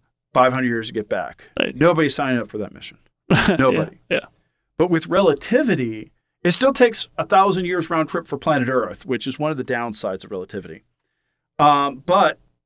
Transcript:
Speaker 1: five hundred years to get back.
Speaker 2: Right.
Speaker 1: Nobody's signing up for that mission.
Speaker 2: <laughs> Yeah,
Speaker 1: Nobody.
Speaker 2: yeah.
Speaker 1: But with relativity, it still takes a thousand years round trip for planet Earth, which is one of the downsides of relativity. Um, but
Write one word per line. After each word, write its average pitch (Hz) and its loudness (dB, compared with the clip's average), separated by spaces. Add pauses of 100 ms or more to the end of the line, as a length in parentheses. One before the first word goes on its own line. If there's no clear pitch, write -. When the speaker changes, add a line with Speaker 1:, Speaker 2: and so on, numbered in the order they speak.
(320)
Speaker 1:
five 127 4
hundred 127 -2
years 113 -4
to 104 -14
get 107 -6
back. 87 -6 (160)
Speaker 2:
Right. - -2
Speaker 1:
Nobody's 156 2
signing 131 -2
up 107 -8
for 107 -10
that 101 -8
mission. - -20 (140)
Speaker 2:
<laughs> - -12
Yeah, - 2
Speaker 1:
Nobody. 160 0 (100)
Speaker 2:
yeah. - -4 (520)
Speaker 1:
But 170 2
with 165 0
relativity, 170 0 (300)
it 175 2
still 269 2
takes 233 2 (100)
a 156 -6
thousand 190 2
years 175 -4
round 156 0
trip - -6
for 139 -6
planet 131 0
Earth, 110 -2
which 123 -4
is 135 -8
one 151 -2
of 156 -6
the 127 -6
downsides 117 -6
of - -20
relativity. 90 -12 (760)
Um, 143 4 (100)
but 180 2 (280)